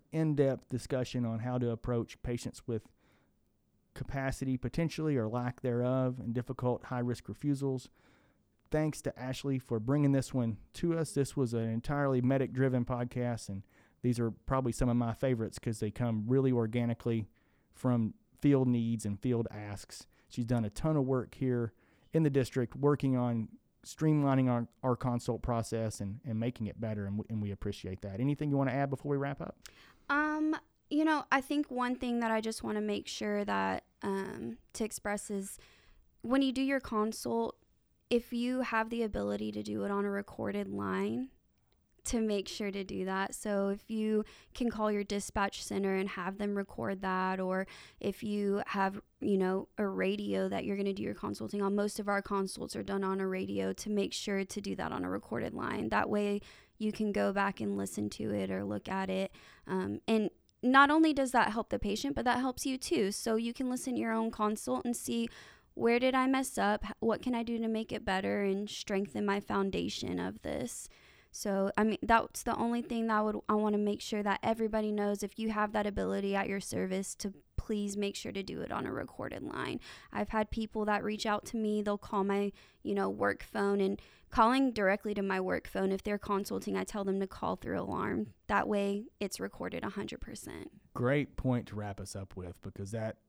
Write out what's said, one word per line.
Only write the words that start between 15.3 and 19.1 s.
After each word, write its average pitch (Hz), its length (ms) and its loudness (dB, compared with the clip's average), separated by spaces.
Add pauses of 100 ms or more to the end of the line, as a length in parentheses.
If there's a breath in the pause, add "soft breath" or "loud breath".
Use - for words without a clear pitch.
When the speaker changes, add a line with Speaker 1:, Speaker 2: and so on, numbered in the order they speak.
Speaker 1:
'cause 110 200 -2
they 107 120 -2
come 110 360 0
really 131 260 6
organically 117 760 0 (460 soft breath)
from 120 400 2 (260)
field 135 280 6
needs 117 360 2
and 101 160 -2